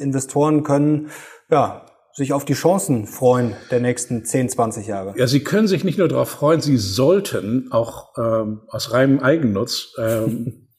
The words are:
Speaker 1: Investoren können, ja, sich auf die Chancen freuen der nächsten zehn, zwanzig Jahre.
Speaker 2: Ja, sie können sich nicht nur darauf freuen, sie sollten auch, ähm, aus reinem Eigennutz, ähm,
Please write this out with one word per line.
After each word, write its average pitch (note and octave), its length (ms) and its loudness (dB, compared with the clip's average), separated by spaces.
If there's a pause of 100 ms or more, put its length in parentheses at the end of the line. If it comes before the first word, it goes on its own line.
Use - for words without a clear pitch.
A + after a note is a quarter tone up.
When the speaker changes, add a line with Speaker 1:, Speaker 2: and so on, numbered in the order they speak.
Speaker 1:
Investoren C#3+ 640 0
können, D3 480 0 (380)
ja, - 360 0 (280)
sich C#3 200 -2
auf C#3+ 120 -4
die C#3+ 100 0
Chancen D#3+ 500 0
freuen B2 500 2 (140)
der B2+ 100 0
nächsten B2 460 -4
zehn, B2+ 240 -2
zwanzig A2+ 380 -4
Jahre. G2 300 -6
Speaker 2:
Ja, B2+ 100 2
sie C3 160 2
können G#3+ 240 2
sich F3+ 160 0
nicht F#3+ 160 -2
nur F3 80 4
darauf C3 220 0
freuen, D3+ 320 2
sie C#3+ 160 2
sollten A2+ 920 0
auch, - 460 -4
ähm, A2 520 -2
aus - 220 -8
reinem C3+ 280 4
Eigennutz, B2+ 800 0
ähm, A2+ 680 -4 (120)